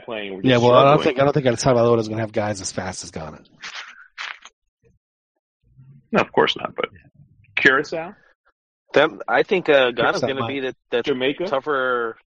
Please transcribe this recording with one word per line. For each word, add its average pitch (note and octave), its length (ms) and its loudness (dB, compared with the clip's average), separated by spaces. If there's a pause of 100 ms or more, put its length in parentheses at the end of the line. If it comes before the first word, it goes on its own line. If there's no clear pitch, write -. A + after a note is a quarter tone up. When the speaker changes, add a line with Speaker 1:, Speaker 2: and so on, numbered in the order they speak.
Speaker 1:
playing G#2 300 -10
were F#2+ 80 -10
just C3 80 4
Speaker 2:
Yeah, B2 80 6
well, A#2+ 160 6
I B2+ 80 8
don't C#3+ 180 6
Speaker 1:
struggling. D3+ 40 -4
Speaker 2:
think, C3+ 160 0
I C#3 40 4
don't C#3+ 80 2
think C#3 140 0
El A#2 100 2
Salvador A#2+ 420 4
is A2 100 -4
gonna A2 120 -6
have G#2+ 120 -6
guys G#2 280 -4
as F#2+ 100 -10
fast F#2 320 -8
as E2 80 -16
Ghana. D#2 340 -14 (2750)
Speaker 1:
No, A3 80 2
of - 120 -4
course - 240 2
not, - 200 -10
but - 140 -6 (680)
Curacao? D#3+ 580 0 (800)
Speaker 3:
Them, C#3 340 2
I B2+ 160 0
think, F3+ 260 -2
uh, C3+ 240 4
Ghana's B2+ 280 0
Speaker 2:
Curacao D3+ 60 -2
Speaker 3:
gonna C3+ 140 -4
Speaker 2:
might. A#2+ 80 -6
Speaker 3:
be C#3 120 -6
the, C3 140 -6 (160)
the A#2+ 120 -2
Speaker 1:
Jamaica? C3+ 440 -2
Speaker 3:
tougher, B2+ 720 -4 (140)